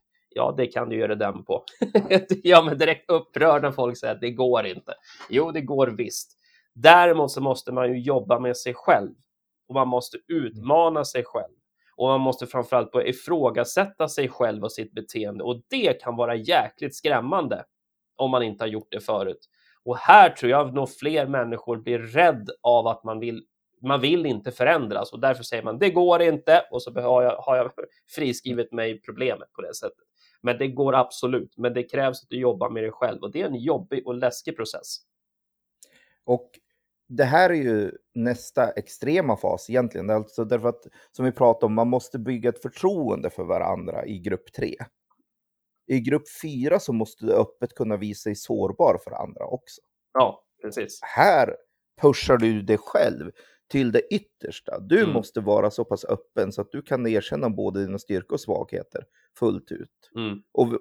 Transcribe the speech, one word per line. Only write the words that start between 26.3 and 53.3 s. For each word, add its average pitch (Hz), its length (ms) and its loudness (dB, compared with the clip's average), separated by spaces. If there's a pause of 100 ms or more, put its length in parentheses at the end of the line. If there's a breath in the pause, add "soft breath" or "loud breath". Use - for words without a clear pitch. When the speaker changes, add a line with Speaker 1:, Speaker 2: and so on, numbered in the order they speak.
Speaker 1:
Och 123 120 -6
så 123 180 -8
har 123 220 4
jag, 123 140 2
har 131 200 0
jag 123 140 0 (440)
friskrivit 123 580 -4
mig 113 280 -4
problemet 113 520 -6
på - 100 -14
det 85 120 -12
sättet. - 300 -12 (380)
Men 123 160 -2
det 135 100 -2
går 131 260 0
absolut. 123 640 0
Men 123 180 -2
det 123 80 -2
krävs 131 400 -4
att - 80 -20
du 127 100 -8
jobbar 117 300 0
med 113 120 -6
dig 110 100 -6
själv. 113 300 -6
Och - 100 -10
det 185 100 -6
är 196 40 -4
en 127 140 -6
jobbig 139 460 -4
och 123 80 -6
läskig 123 420 -4
process. - 400 -10 (1300 soft breath)
Speaker 2:
Och 123 260 -2 (580)
det 127 160 2
här 170 260 4
är 170 40 2
ju 113 380 0 (220)
nästa 120 560 -2
extrema 135 640 -2
fas - 340 -4
egentligen. 110 400 -2
Alltså 107 340 -2
därför 117 240 0
att, - 180 -8 (260 soft breath)
som 127 120 -6
vi 127 80 0
pratade 117 340 4
om, 107 80 0
man 117 140 2
måste 127 300 -4
bygga 120 300 -2
ett - 140 -4
förtroende 139 680 -2
för 90 140 -8
varandra 87 640 -4
i 98 120 -10
grupp 92 340 -6
tre. - 220 -6 (1120)
I 131 140 0
grupp 135 240 -2 (180)
fyra 151 380 0
så - 120 -6
måste 110 340 -4
du - 60 2
öppet - 420 0
kunna 110 220 -4
visa 104 320 -8
dig 104 80 -4
sårbar 104 680 0
för - 60 -14
andra - 360 -10
också. - 340 -12 (320)
Speaker 1:
Ja, 127 320 0 (180)
precis. 107 400 -8
Speaker 2:
Här 156 540 4 (440)
pushar 139 360 6
du 113 260 2
dig 104 160 2
själv - 520 -2 (380 soft breath)